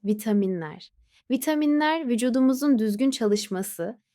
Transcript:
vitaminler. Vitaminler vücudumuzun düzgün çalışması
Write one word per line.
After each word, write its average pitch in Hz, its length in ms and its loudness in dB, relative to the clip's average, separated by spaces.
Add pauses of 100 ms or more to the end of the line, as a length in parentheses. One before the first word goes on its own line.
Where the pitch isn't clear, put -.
vitaminler. 196 880 -2 (400)
Vitaminler 302 760 0
vücudumuzun 254 720 2
düzgün 220 320 0
çalışması 208 880 -4 (160)